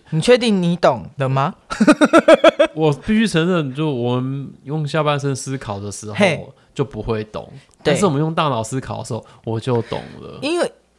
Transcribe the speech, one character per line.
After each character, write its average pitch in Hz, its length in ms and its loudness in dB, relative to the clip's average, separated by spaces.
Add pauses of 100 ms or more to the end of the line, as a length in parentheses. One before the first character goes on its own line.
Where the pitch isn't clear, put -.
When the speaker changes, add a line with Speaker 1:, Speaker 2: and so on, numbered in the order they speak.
(120)
Speaker 1:
你 156 100 0
确 247 160 6
定 208 260 2
你 175 140 0
懂 123 280 2 (120)
了 135 100 -2
吗？ 135 260 0 (640)
Speaker 2:
<laughs> 320 580 6
我 156 200 2
必 - 140 -8
须 220 200 2
承 165 180 0
认， 160 300 -2
就 156 160 -2
我 123 300 -2
们 135 280 -6 (140)
用 151 240 -6
下 156 160 -2
半 147 160 0
身 135 160 -2
思 135 220 -8
考 104 200 -10
的 101 140 -8
时 104 160 -14
候， 104 60 -10
Speaker 1:
嘿。 160 340 0 (260)
Speaker 2:
就 139 120 -2
不 107 180 -10
会 110 220 -4
懂。 - 200 -12 (380)
Speaker 1:
对。 151 80 2
Speaker 2:
但 147 60 2
是 202 80 2
我 185 40 2
们 139 80 0
用 160 160 -2
大 165 100 -2
脑 123 200 -2
思 131 160 -6
考 110 200 -8
的 110 40 -12
时 117 100 -10
候， 110 120 -8 (180)
我 113 160 -4
就 120 220 -2
懂 - 180 -8 (220)
了。 - 200 -16
Speaker 1:
因 320 160 -2
为， 320 140 -2 (280)